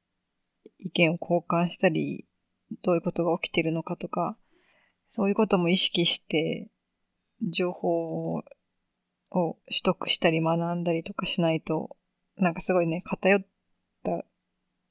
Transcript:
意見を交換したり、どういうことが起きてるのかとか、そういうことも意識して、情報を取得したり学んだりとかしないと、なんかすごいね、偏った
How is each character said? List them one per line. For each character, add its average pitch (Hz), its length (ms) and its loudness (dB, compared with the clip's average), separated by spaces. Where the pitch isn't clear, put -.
意 180 120 -10
見 165 200 4
を 170 80 -2
交 175 260 0
換 170 240 0
し - 80 -10
た 190 120 4
り、 151 360 -4
ど 180 100 2
う - 20 4
い - 40 2
う - 20 -4
こ 175 100 -2
と 170 140 -2
が 170 120 2
起 - 120 -8
き - 40 -14
て 170 80 2
る 160 120 0
の 165 100 -2
か 170 140 -8
と 170 100 -10
か、 180 300 -4
そ 208 120 0
う 196 40 4
い 202 40 2
う - 20 2
こ 220 100 4
と 196 120 2
も 175 100 4
意 175 80 4
識 - 300 2
し - 140 0
て、 165 500 -2
情 180 320 -2
報 165 640 -2
を 160 80 -6
取 175 240 0
得 - 260 0
し - 80 0
た 175 120 4
り 160 100 2
学 165 180 2
ん 175 100 -4
だ 170 80 2
り 165 100 -2
と 196 100 -12
か - 120 -6
し - 160 -2
な 165 120 2
い 160 60 0
と、 - 380 -6
な 180 140 2
ん - 20 -8
か 175 80 -8
す - 120 -2
ご 180 80 4
い 170 60 2
ね、 165 180 -2
偏 190 320 2
っ 196 80 -2
た 175 200 -4